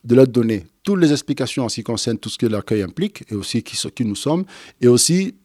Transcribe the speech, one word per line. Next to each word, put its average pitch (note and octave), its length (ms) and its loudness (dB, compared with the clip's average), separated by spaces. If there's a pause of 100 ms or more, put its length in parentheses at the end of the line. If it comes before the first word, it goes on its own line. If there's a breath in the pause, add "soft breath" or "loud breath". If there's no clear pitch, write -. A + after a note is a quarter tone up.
de A#2 120 2
leur C3 120 8
donner A2+ 380 -2 (180)
toutes G3 160 0
les D#3+ 120 4
explications C#3 540 -4
en A2 40 -6
ce - 60 -6
qui A2+ 80 -8
concerne A2+ 340 -4
tout - 120 -10
ce - 80 -10
que - 80 -2
l'accueil G#2+ 360 -2
implique G#2 500 -6
et G#2+ 40 -6
aussi A2 280 -4
qui, - 140 -12 (140)
qui - 140 -4
nous G#2 100 -2
sommes, E3+ 300 -2 (360 loud breath)
et B2 60 6
aussi E3 580 4